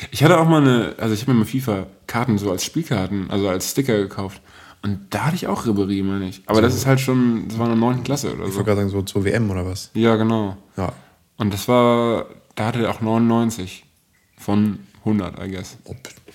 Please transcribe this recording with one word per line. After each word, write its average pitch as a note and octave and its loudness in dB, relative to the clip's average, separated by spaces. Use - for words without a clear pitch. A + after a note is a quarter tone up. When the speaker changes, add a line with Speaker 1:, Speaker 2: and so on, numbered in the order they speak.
Speaker 1:
Ich - 2
hatte E3+ 10
auch E3 4
mal D#3+ 6
eine, A#2+ 4
also A2 0
ich G#2 -2
hab B2+ -4
mir C3+ 4
mal A2+ 4
fifa-Karten A2 -2
so G2 -2
als F#2 -2
Spielkarten, G2 -4
also G2+ 0
als F#2 -2
Sticker C3 0
gekauft. G2 -6
Und G2+ -4
da A2 -4
hatte E3 0
ich - -6
auch F#3+ -4
Ribéry, G2 0
meine G2 -4
ich. - -14
Aber G#2+ 2
Speaker 2:
So. A2 4
Speaker 1:
das B2 2
ist - -4
halt C3+ 4
schon, B2 0
das A2 -8
war A#2 -2
in A#2 0
der A2+ 2
neunten B2 0
Klasse B2 -4
oder E2+ -8
Speaker 2:
Ich G2 -4
Speaker 1:
so. F#2+ -6
Speaker 2:
wollte G2 -2
gerade G2+ 2
sagen, G2 0
so G2 -2
zur G2 -2
W G2 2
M A2+ 0
oder F#2 -2
was? F#2 -8
Speaker 1:
Ja, A2+ 4
genau. A2 0
Speaker 2:
Ja. F#2 -4
Speaker 1:
Und G#2 0
das G#2 -4
war, A#2+ 4
da G#2+ -2
hatte A#2 -2
er G2 0
auch F#2 -8
neunundneunzig A2+ 0
von G#2 0
hundert, G2 -2
I F#2+ -10
guess. F#2+ -12
Speaker 2:
Oh, - -14